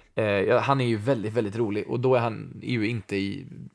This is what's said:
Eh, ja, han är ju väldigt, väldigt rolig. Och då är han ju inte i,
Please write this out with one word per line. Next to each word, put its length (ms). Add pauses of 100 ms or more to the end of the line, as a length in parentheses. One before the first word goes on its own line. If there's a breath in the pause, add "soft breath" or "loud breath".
(140 loud breath)
Eh, 100
ja, 340
han 220
är 40
ju 120
väldigt, 360
väldigt 240
rolig. 340
Och 100
då 140
är 60
han 420
ju 260
inte 280
i, 300 (280)